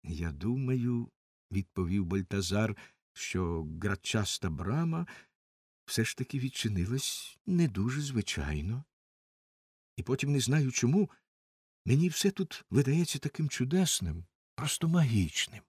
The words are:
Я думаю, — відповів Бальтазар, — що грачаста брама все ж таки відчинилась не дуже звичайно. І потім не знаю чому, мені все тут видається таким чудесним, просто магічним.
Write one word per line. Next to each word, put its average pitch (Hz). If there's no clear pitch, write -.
Я 82
думаю, — 120
відповів 95
Бальтазар, — 98
що 85
грачаста 101
брама 160
все -
ж -
таки 135
відчинилась 120
не 175
дуже 117
звичайно. 104
І -
потім 139
не 139
знаю 131
чому, 160
мені 156
все 190
тут -
видається 139
таким 151
чудесним, 127
просто 151
магічним. 117